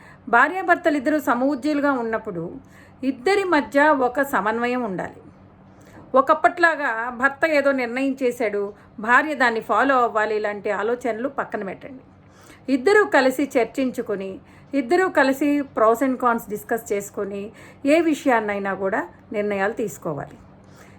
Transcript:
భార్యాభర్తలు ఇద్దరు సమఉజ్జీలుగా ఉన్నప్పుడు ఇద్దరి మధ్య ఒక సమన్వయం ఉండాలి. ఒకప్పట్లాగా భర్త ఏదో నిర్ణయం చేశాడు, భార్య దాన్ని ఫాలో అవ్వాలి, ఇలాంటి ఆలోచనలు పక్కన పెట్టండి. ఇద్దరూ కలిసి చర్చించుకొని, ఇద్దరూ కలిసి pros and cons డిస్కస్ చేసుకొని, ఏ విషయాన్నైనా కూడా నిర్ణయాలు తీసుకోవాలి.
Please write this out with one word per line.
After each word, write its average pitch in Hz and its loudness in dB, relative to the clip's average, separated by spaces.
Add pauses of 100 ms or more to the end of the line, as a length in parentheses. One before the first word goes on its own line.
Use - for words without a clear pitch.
(300)
భార్యాభర్తలు 320 2
ఇద్దరు 294 0
సమఉజ్జీలుగా 285 0
ఉన్నప్పుడు 220 -6 (480)
ఇద్దరి 381 0
మధ్య 302 2
ఒక 269 2
సమన్వయం 240 -2
ఉండాలి. 190 -8 (1000)
ఒకప్పట్లాగా 294 2
భర్త 269 -2
ఏదో 285 2
నిర్ణయం 262 -2
చేశాడు, 208 -2 (260)
భార్య 262 2
దాన్ని 240 0
ఫాలో 247 2
అవ్వాలి, 214 0
ఇలాంటి 208 -4
ఆలోచనలు 226 -4
పక్కన 214 -6
పెట్టండి. 226 -12 (680)
ఇద్దరూ 381 4
కలిసి 269 2 (100)
చర్చించుకొని, 226 -4 (340)
ఇద్దరూ 330 2
కలిసి 285 2
pros 233 2
and 262 0
cons 233 0
డిస్కస్ 220 -6
చేసుకొని, 202 -8 (340)
ఏ 311 6
విషయాన్నైనా 214 0
కూడా 196 -2 (240)
నిర్ణయాలు 208 -2
తీసుకోవాలి. - -8 (600)